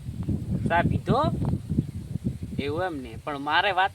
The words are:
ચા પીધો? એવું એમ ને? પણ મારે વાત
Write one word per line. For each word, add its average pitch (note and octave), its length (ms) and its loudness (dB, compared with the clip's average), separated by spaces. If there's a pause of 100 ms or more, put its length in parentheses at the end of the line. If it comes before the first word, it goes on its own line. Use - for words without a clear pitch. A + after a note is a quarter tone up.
(680)
ચા E3+ 140 4
પીધો? - 400 2 (1400)
એવું D3 280 0
એમ E3+ 100 -4
ને? A#2+ 280 -8
પણ D3 140 -4
મારે D#3+ 340 4
વાત F#3+ 220 2